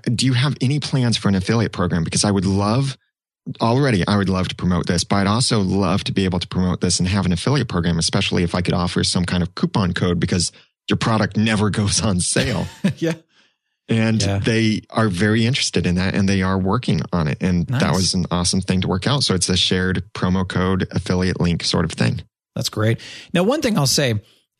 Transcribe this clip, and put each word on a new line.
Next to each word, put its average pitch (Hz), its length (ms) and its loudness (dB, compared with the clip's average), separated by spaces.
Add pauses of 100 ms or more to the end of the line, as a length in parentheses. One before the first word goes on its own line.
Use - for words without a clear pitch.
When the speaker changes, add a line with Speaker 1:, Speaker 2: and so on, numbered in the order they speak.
(120)
Speaker 1:
do 120 140 0
you 131 60 2
have 127 280 0
any 139 200 0
plans 123 360 0
for - 120 -2
an 98 80 4
affiliate 107 360 0
program? 87 300 0
Because 87 220 -2
I 104 80 2
would 98 120 2
love, 107 540 0 (640)
already, 120 480 2
I 104 80 2
would 98 120 2
love 92 200 0
to - 80 -8
promote 87 320 0
this, 87 160 0
but 101 120 0
I'd 98 120 2
also 110 320 2
love 95 440 0
to - 80 -6
be 98 120 0
able 92 160 0
to - 80 -6
promote 90 320 0
this 90 180 0
and 90 100 0
have 95 180 2
an 90 60 2
affiliate 120 360 0
program, 85 300 0
especially 95 440 0
if 85 140 0
I 90 40 0
could 92 140 0
offer 92 300 0
some 90 200 0
kind 90 200 0
of - 100 -6
coupon 95 400 0
code 87 240 0
because 87 320 -2 (380)
your 101 80 2
product 107 400 0
never 107 340 2
<laughs> 107 100 0
goes 101 220 0
on 98 180 0
sale." 110 460 -2 (160)
Speaker 2:
<laughs> 160 160 -2
Yeah. 160 160 -2 (720)
Speaker 1:
And 110 340 2
Speaker 2:
Yeah. 98 160 0
Speaker 1:
they 110 520 0
are 113 180 0
very 107 380 2
interested 104 380 0
in 87 120 2
that 92 180 0
and 98 140 2
they 98 140 2
are 95 140 0
working 95 440 0 (120)
on 85 140 0
it. 69 140 -2
And 87 280 0
that - 140 -2
Speaker 2:
Nice. 85 140 2
Speaker 1:
was 92 180 0
an 90 160 0
awesome 90 300 0
thing 92 220 0
to - 60 -2
work 92 200 -2
out. 135 160 0
So 95 100 0
it's 87 140 -2
a 92 80 0
shared 92 480 0 (100)
promo 92 320 0
code 92 460 0
affiliate 90 480 -2
link 85 240 0
sort 90 200 0
of 82 80 -4
thing. - 300 -2 (320)
Speaker 2:
That's - 140 -4
great. 107 320 0 (340)
Now, 170 80 4
one 277 200 2
thing 220 140 0
I'll 139 120 4
say 120 320 0 (400)